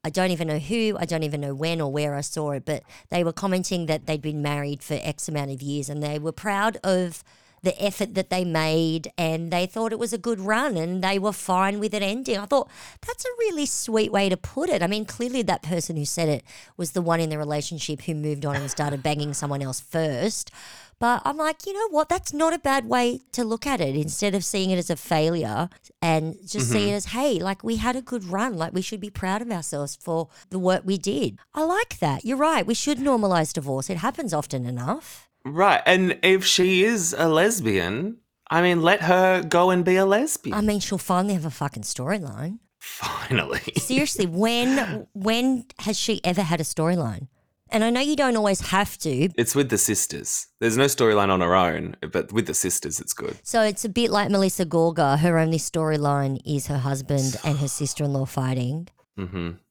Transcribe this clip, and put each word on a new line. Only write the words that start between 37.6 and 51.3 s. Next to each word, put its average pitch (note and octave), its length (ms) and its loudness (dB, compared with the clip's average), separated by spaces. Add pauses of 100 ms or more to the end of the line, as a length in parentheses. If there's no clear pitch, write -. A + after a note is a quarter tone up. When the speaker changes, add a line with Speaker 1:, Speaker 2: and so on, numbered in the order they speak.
Speaker 2:
I E3 100 4
mean, F3 220 4
let F#3+ 180 6
her F#3 420 4
go F3 280 6
and F3+ 160 4
be F#3 100 6
a F#3+ 80 4
lesbian. G#3+ 500 0
Speaker 1:
I G#3 60 0
mean, G#3 200 2
she'll - 180 -4
finally F#3+ 340 0
have E3 140 -2
a D3+ 40 -2
fucking B2 340 -6
storyline. D3+ 760 -6 (200)
Speaker 2:
Finally. - 880 -4
<laughs> - 100 -6
Speaker 1:
Seriously, C4 480 0
when, A#3 880 0
when A#3 500 0 (140)
has G#3+ 200 -2
she - 260 -2
ever F3+ 180 2
had D#3+ 180 0
a D3 40 0
storyline? D#3 640 0 (440)
And A3 120 4
I A#3 60 4
know B3 100 2
you C#4+ 160 2
don't C4 200 4
always G3+ 240 2 (100)
have G3 280 2
to. D3 300 2 (100)
Speaker 2:
It's A#2 160 2
with C#3 140 4
the G#2+ 100 2
sisters. - 720 -2 (100)
There's A2+ 180 2
no C3+ 100 6
storyline G#2+ 440 4